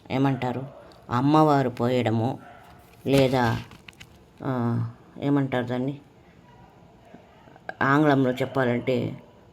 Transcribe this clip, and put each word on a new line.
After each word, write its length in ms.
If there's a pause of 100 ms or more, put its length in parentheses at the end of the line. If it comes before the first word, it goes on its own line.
(120)
ఏమంటారు, 540 (440)
అమ్మవారు 600
పోయడము 680 (680)
లేదా, 520 (840)
ఆ, 460 (320)
ఏమంటారు 440
దాన్ని, 320 (1800)
ఆంగ్లంలో 500
చెప్పాలంటే 880 (360)